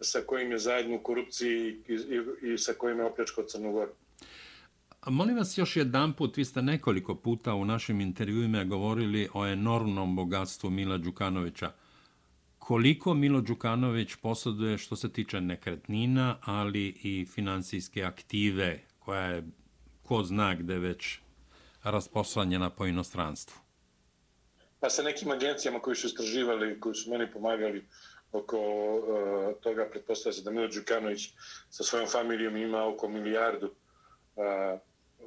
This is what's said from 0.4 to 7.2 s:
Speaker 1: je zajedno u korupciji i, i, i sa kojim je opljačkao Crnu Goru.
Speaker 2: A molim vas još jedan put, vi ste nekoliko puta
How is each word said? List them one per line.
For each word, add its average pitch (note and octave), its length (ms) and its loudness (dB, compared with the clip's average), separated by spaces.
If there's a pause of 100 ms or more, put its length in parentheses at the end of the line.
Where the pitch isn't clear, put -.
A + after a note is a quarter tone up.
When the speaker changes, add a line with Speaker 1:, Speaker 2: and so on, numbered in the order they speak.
Speaker 1:
je A2+ 60 0
zajedno A#2 380 2
u - 60 -4
korupciji A#2 840 -2
i, A#2 60 0
i, A#2+ 600 -2
i A2+ 40 -2
sa A#2 140 0
kojim A#2+ 260 0
je A#2 60 2
opljačkao A2+ 400 -2
Crnu G#2+ 280 -4
Goru. G#2 200 0 (1080)
Speaker 2:
A C3 100 -4
molim G3 260 4
vas F#3+ 220 -2
još F#3 180 2
jedan C#3+ 360 4
put, - 240 0
vi C#3+ 80 2
ste - 180 -4
nekoliko A2+ 520 2
puta A#2 400 0